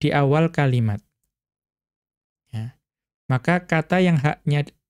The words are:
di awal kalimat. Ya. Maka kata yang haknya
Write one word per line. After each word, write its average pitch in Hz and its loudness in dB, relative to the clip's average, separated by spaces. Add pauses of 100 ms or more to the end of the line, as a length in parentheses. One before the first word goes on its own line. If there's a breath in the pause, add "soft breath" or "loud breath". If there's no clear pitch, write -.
di 147 0
awal 147 0
kalimat. 123 0 (1500)
Ya. 110 -10 (480)
Maka 170 -2
kata 165 0
yang 180 2
haknya 147 -2 (260)